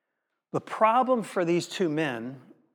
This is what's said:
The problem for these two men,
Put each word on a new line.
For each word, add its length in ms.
The 80
problem 640
for 220
these 240
two 200
men, 520